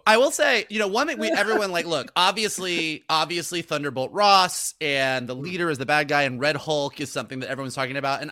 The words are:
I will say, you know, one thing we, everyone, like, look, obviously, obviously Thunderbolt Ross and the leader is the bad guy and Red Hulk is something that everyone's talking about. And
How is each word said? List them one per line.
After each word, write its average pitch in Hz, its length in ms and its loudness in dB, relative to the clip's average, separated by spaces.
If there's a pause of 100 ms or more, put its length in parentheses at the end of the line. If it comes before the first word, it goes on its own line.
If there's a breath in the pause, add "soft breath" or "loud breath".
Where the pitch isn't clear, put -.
I 220 100 6
will 277 160 4
say, 269 380 2
you 214 100 -4
know, 208 80 2
one 226 200 0
thing 285 120 -4
we, 226 100 -2
everyone, 208 440 0
like, 170 120 0
look, 151 300 -4
obviously, 180 920 0
obviously 165 520 -2
Thunderbolt 143 520 -4
Ross 190 640 4
and 135 480 0
the 127 80 -6
leader 170 340 -2
is 131 100 -2
the 131 60 -6
bad 147 220 2
guy 143 140 2
and 127 180 0
Red 147 160 2
Hulk 147 460 -2
is 135 100 -8
something 131 300 -8
that 120 80 -6
everyone's 131 260 -8
talking 135 220 -4
about. 135 240 -2
And 151 100 -8